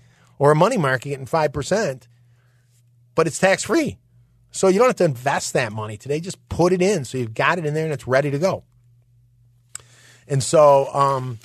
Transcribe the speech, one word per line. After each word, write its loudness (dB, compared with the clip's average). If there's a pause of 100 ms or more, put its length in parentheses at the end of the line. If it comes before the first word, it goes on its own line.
(380)
or 4
a 4
money 2
market -2
getting -10
five -2
percent, -4 (1040)
but 0
it's -6
tax-free. 0 (520)
So 0
you 4
don't 4
have 0
to 0
invest -2
that -2
money -8
today. -6
Just -14
put 2
it 0
in 0
so -10
you've -6
got 0
it -6
in -4
there -2
and -6
it's -10
ready 2
to -4
go." -2 (1600)
And -2
so, 6
um, -2